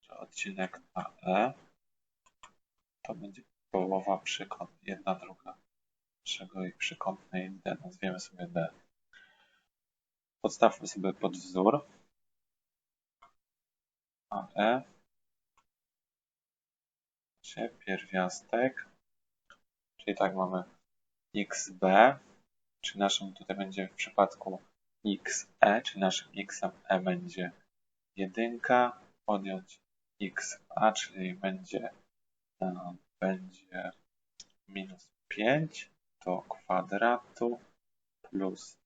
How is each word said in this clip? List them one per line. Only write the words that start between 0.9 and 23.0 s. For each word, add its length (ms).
A 160
E 300
to 120
będzie 280
połowa 480
przekąt-, 640
jedna 320
druga 440
naszego 380
i 80
przekątnej 760
D, 340
nazwiemy 360
sobie 260
D. 220
Podstawmy 460
sobie 260
pod 240
wzór 500
A 260
E, 260
czyli 280
pierwiastek, 1200
czyli 200
tak 180
mamy 300
x 340
b, 480
czyli 200